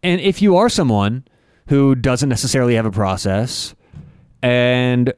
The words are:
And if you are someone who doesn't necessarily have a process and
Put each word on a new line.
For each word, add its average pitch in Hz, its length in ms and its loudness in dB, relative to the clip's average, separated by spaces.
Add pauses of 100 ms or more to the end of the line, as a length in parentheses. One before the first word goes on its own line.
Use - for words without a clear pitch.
And 180 180 0
if 190 220 0
you 202 120 4
are 208 140 4
someone 120 560 0 (440)
who 139 260 4
doesn't 127 340 -2
necessarily 123 460 0
have 113 100 0
a 110 60 -2
process 98 840 -4 (680)
and 123 760 0